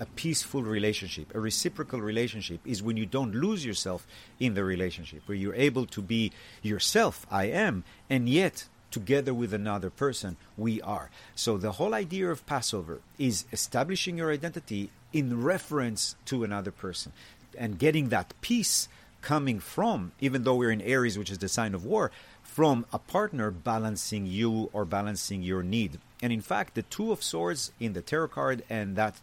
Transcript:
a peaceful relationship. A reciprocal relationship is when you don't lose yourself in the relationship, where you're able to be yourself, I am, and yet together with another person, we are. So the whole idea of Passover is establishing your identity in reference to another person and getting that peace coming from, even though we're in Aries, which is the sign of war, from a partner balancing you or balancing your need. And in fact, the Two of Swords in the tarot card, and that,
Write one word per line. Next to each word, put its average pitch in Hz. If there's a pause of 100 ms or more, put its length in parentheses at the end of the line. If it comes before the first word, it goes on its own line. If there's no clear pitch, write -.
a 120
peaceful -
relationship. 104
A 113
reciprocal 127
relationship 107
is 107
when 113
you 110
don't 117
lose 170
yourself 95 (340)
in 120
the 98
relationship, 87
where 101
you're 98
able 127
to -
be 110 (300)
yourself, 110
I 98
am, 139 (240)
and 127
yet 156 (220)
together 131
with 117
another 101
person, 110 (180)
we 110
are. 95 (240)
So 110
the 104
whole 190
idea 190
of 147
Passover 95 (180)
is 123
establishing 170
your 165
identity 143 (240)
in 123
reference 139
to 127
another 101
person 90 (460)
and 107
getting 151
that 107
peace - (320)
coming 139
from, 151 (100)
even 131
though 131
we're 123
in 110
Aries, 117
which 92
is 95
the 95
sign 107
of 90
war, 131 (320)
from 143
a -
partner 160
balancing 107
you 110
or 101
balancing 101
your 92
need. 92 (240)
And 120
in 113
fact, 185
the 113
Two 220
of -
Swords 165
in 117
the 87
tarot 156
card, 135
and 101
that, 107